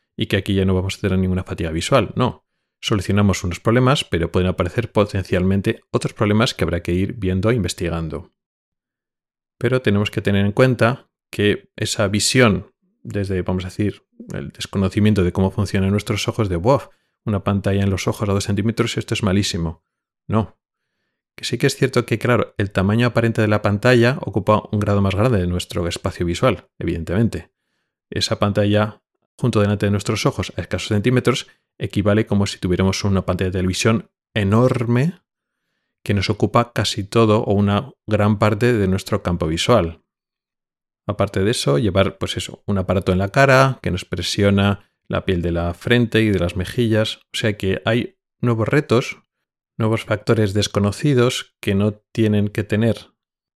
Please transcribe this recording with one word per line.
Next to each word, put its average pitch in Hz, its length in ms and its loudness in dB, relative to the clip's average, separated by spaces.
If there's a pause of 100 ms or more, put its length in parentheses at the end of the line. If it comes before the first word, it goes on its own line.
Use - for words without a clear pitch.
(160)
y 101 120 -4
que 104 100 0
aquí 98 160 -2
ya 95 120 2
no 95 100 2
vamos 92 220 -2
a - 40 -20
tener 95 160 0
ninguna 92 260 0
fatiga 82 280 -6
visual. 87 440 0
No, 127 300 -2 (340)
solucionamos 101 640 0
unos 87 160 -4
problemas, 127 440 2
pero 82 280 -4
pueden 92 160 2
aparecer 92 440 -2
potencialmente 98 920 0 (100)
otros - 220 -4
problemas 110 400 0
que - 100 -4
habrá 85 180 -2
que 175 120 -4
ir 95 200 0
viendo 95 360 -2
e 123 60 2
investigando. 82 800 -6 (1200)
Pero 127 240 0
tenemos 104 300 0
que - 100 -6
tener 101 240 2
en 101 60 0
cuenta 123 580 0 (220)
que - 440 -2
esa 107 320 -2
visión, 101 680 2 (300)
desde, 98 380 -4
vamos 92 240 -2
a 92 40 -12
decir, - 340 -4 (300)
el 71 160 -10
desconocimiento 101 760 0
de 87 100 0
cómo 95 160 2
funcionan 95 400 -2
nuestros 104 380 -2
ojos, 113 200 -2
de, 92 80 -2
"Buah, 110 340 0 (360)
una 104 180 -2
pantalla 98 400 0
en 98 60 0
los 95 180 -2
ojos 107 220 -4
a - 20 0
dos 98 140 0
centímetros, 110 500 -2
esto - 180 -6
es 101 100 -4
malísimo". 92 600 -2 (440)
No. 107 300 -2 (800)
Que - 80 -16
sí - 140 -6
que 139 100 2
es - 80 -2
cierto 123 300 0
que, 117 140 -4
claro, 120 380 0
el 101 140 -2
tamaño 107 360 2
aparente 117 340 0
de 107 60 2
la 107 140 0
pantalla 117 600 2
ocupa 104 500 0
un 107 80 -2
grado 101 220 0
más 98 140 0
grande 110 240 2
de 90 80 0
nuestro 87 400 -4
espacio - 380 -6
visual, 87 440 -2 (100)
evidentemente. 85 720 -2 (580)
Esa - 300 -4
pantalla 104 640 0 (360)
junto 113 220 0
delante 101 280 2
de 101 40 2
nuestros 104 340 -2
ojos - 300 -4
a 92 60 -6
escasos - 260 -8
centímetros 123 600 0 (300)
equivale 104 480 0
como 101 220 0
si - 120 -10
tuviéramos 92 440 0
una 95 220 0
pantalla 92 240 -2
de 90 80 -4
televisión 92 520 0 (240)
enorme 120 840 2 (880)
que 107 60 0
nos 101 160 0
ocupa 117 420 0
casi 104 320 -4
todo 110 400 2
o 107 100 0
una 101 380 0 (160)
gran 104 320 2
parte 107 320 2
de 101 160 2
nuestro 95 360 -2
campo 87 220 -2
visual. 82 600 0 (1000)
Aparte 98 380 -2
de 107 80 2
eso, 143 280 0
llevar, 98 380 0
pues - 200 -6
eso, - 280 -10
un 104 120 -2
aparato 92 340 0
en 90 60 2
la 98 100 0
cara 135 560 4
que 92 80 -4
nos 87 140 -6
presiona 98 840 0 (200)
la 90 160 -4
piel 90 160 -2
de 85 100 -2
la 85 220 -2
frente 120 480 2
y 110 80 2
de 95 100 2
las 87 160 -2
mejillas, 110 600 -2 (160)
o - 40 -8
sea 107 200 -2
que 95 260 -2
hay 117 340 -2 (220)
nuevos 113 300 0
retos, 135 480 0 (600)
nuevos 110 280 0
factores 107 480 0
desconocidos 107 1080 0
que 98 160 -2
no 104 200 0 (180)
tienen 104 340 2
que 104 160 -4
tener 110 480 -2 (440)